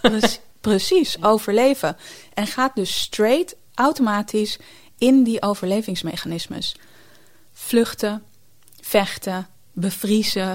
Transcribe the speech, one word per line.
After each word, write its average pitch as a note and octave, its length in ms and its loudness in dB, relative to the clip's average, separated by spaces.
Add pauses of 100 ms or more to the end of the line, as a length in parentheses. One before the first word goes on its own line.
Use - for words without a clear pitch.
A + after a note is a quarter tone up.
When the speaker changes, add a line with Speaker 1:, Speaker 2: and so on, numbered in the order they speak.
Speaker 1:
Prec-, A3 380 4 (200)
precies, A3 600 2
Speaker 2:
Ja. F3+ 80 2
Speaker 1:
overleven. G#3+ 680 2 (380)
En G#3 120 -2
gaat B3+ 280 -2
dus F#3 260 -4
straight, B3+ 560 0 (180)
automatisch G#3+ 840 0 (400)
in C4 260 6
die A3+ 180 0
overlevingsmechanismes. F#3+ 1300 -4 (760)
Vluchten, A3 720 -2 (580)
vechten, F#3+ 640 -4 (260)
bevriezen, G3 840 -2